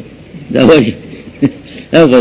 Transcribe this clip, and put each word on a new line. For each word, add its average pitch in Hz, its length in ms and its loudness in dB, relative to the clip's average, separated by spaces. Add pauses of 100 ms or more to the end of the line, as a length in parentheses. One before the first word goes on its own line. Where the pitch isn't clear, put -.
(500)
دا 131 140 -2
وایي. 123 280 2 (560)
<laughs> - 440 -18
دا 147 80 2
خو 131 200 2